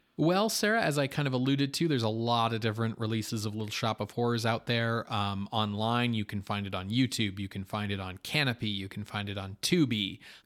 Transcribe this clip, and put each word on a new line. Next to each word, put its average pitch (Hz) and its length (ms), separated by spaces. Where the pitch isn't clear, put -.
Well, 185 340
Sarah, 220 320
as 151 160
I 139 80
kind 143 200
of 131 60
alluded 135 420
to, 170 140
there's 135 140
a 113 60
lot 113 440
of 113 80
different 113 380
releases 110 480
of 107 80
Little 110 160
Shop 110 300
of 104 100
Horrors 120 340
out 113 220
there. 117 440
Um, 101 400
online, 110 600
you 107 120
can 104 180
find 101 240
it 95 80
on 95 160
YouTube, 113 480
you 98 100
can 98 160
find 104 260
it 98 100
on 92 180
Kanopy, 120 560
you 98 140
can 104 160
find 101 260
it 101 80
on 98 240
Tubi. 113 560